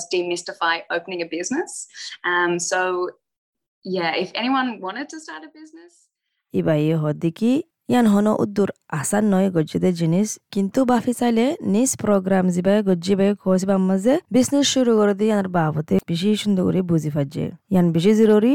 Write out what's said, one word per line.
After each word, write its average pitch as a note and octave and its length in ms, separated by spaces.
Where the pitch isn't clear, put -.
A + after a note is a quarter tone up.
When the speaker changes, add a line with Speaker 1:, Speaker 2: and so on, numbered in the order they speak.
Speaker 1:
demystify F3 680
opening F3 340
a E3 60
business. F#3 420
Um, F3 380
so, F#3 200
yeah, F3 320
if F#3 180
anyone B3+ 340
wanted G3+ 280
to D#4+ 100
start D#4 260
a D4+ 80
business D#4+ 400
Speaker 2:
ইবাইয়ে D#3+ 420
হদ্দে D3+ 340
কি A3 220
ইয়ান A#3+ 180
হন G#3 200
উদ্দুর G3+ 340
আসান G3+ 400
নয় F#3+ 200
গজ্জিদের E3+ 440
জিনিস E3+ 340
কিন্তু G3 340
বাফি B3 300
চাইলে A#3 300
নিজ A#3+ 260
প্রোগ্রাম F#3+ 520
জিবাই F3+ 320
গজ্জিবাই F#3+ 520
খোঁজ F#3 320
বা G3 120
মাঝে F#3+ 360
বিজনেস B3+ 380
শুরু B3 280
করে G#3 180
দিয়ে G#3+ 200
ইয়ার F#3+ 140
বাবতে D#3+ 460
বেশি E3+ 300
সুন্দর G3+ 280
করে F#3 180
বুঝি D#3+ 280
ফাজে। D3 340
ইয়ান F3+ 220
বেশি E3+ 220
জরুরি G#3+ 400